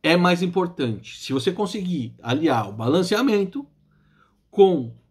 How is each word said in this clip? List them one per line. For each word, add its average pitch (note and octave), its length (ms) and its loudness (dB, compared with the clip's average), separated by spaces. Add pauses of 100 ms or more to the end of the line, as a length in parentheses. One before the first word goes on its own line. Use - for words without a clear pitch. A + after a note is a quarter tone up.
é D#3+ 160 2
mais F3+ 260 2
importante. D#3 760 -4
Se - 140 -10
você C3 180 0
conseguir F3+ 720 -6
aliar C3+ 460 0
o G2+ 40 -14
balanceamento F#3+ 920 0 (840)
com E3 460 4 (160)